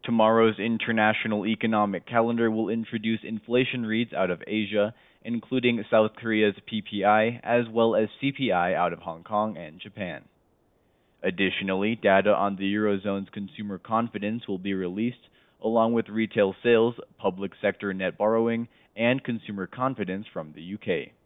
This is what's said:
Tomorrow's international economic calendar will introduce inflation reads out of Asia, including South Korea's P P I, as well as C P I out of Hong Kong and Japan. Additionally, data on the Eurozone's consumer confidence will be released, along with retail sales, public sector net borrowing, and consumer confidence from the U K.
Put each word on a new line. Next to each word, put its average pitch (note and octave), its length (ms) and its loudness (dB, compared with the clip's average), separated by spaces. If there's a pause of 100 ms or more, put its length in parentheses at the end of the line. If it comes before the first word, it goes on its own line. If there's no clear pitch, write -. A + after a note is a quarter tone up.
Tomorrow's A2+ 560 4
international A2 880 0
economic G#2+ 580 0
calendar A#2 460 2
will A2 160 0
introduce A2+ 560 -4
inflation A#2+ 600 -2
reads A2 260 -2
out F#2+ 180 0
of F2 160 -4
Asia, G#2+ 480 -2 (300)
including A#2 680 -2
South A2 280 4
Korea's G#2+ 380 2 (120)
P G#2+ 200 -4
P G2+ 180 -4
I, A2 360 2
as A#2+ 300 0
well A2+ 240 2
as G#2+ 140 2 (100)
C C3+ 180 -2
P B2+ 140 -2
I F2 240 2
out F2 180 0
of E2 60 -12
Hong E2+ 240 -12
Kong G#2+ 340 -2
and D#2+ 220 -16
Japan. F2+ 460 -10 (1000)
Additionally, F#2+ 720 -2
data G2+ 400 4
on G2+ 220 0
the G2 160 -2
Eurozone's G2+ 560 -2
consumer G2+ 480 -10
confidence A2+ 720 -4
will G2 100 -4
be G2 160 -4
released, F#2+ 560 -4 (340)
along A2+ 300 2
with A2+ 160 0
retail G#2 520 0
sales, A#2+ 340 6 (220)
public F#2+ 440 -4
sector G2+ 320 -2
net F#2+ 240 -4
borrowing, A#2 500 0 (280)
and A#2+ 280 2
consumer G#2+ 420 -6
confidence G#2+ 680 -4
from D#2+ 200 -10
the D#2+ 80 -16
U F#2 160 -10
K. D#2+ 360 -4 (120)